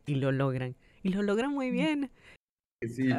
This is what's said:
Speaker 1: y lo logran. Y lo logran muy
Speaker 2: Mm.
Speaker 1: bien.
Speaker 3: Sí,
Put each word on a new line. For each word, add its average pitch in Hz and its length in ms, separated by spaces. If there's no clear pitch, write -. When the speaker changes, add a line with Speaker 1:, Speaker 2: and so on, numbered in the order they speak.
Speaker 1:
y 147 100
lo 135 160
logran. 131 440
Y 190 80
lo 196 120
logran 220 300
muy 269 180
Speaker 2:
Mm. - 20
Speaker 1:
bien. 277 380
Speaker 3:
Sí, 127 260